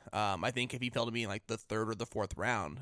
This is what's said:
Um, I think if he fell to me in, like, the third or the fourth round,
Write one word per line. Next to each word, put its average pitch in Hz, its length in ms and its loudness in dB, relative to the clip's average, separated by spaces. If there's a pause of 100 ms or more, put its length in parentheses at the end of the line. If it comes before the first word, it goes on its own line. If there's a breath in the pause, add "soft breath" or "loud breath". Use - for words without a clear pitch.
(120)
Um, 98 320 2
I 123 80 2
think 123 200 0
if 123 80 -4
he 127 100 0
fell 117 160 2
to 120 40 0
me 117 140 0
in, 101 40 0
like, 101 200 -4
the 113 80 0
third 110 340 0
or 110 60 0
the 117 100 -2
fourth 104 300 -2
round, 98 460 0